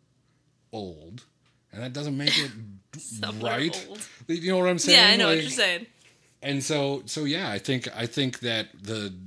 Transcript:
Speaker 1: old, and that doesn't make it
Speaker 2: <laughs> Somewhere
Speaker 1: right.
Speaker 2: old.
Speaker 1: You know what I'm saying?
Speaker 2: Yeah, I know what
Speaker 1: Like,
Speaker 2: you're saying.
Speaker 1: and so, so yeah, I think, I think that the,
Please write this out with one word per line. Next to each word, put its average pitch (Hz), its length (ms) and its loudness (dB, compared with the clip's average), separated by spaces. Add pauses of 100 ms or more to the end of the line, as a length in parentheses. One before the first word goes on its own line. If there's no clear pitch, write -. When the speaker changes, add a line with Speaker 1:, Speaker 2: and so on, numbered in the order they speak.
(720)
Speaker 1:
old, 92 520 -10 (480)
and 104 100 -10
that 127 100 -8
doesn't 143 240 -4
make 147 220 2
it 143 120 0 (440)
Speaker 2:
<laughs> - 60 -14
Somewhere 110 580 -4
Speaker 1:
right. 170 300 -2
Speaker 2:
old. 214 180 -14 (200)
Speaker 1:
You 170 260 -2
know 185 60 4
what 180 100 4
I'm 180 100 4
saying? 269 200 6
Speaker 2:
Yeah, 214 140 8
I 233 40 8
know 233 100 6
what 160 100 6
Speaker 1:
Like, 160 60 2
Speaker 2:
you're 147 80 -4
saying. 196 360 0 (560)
Speaker 1:
and 139 200 -2
so, 139 440 0
so 151 180 -4
yeah, 147 260 -2
I 101 80 -4
think, 131 380 -2
I 117 100 -2
think 127 340 -2
that 113 280 -2 (120)
the, 104 320 -6 (140)